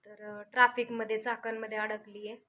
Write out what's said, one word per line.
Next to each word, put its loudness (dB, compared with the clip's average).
तर, -12
अ, -12
ट्रॅफिकमध्ये, 4
चाकणमध्ये -4
अडकली -6
आहे -10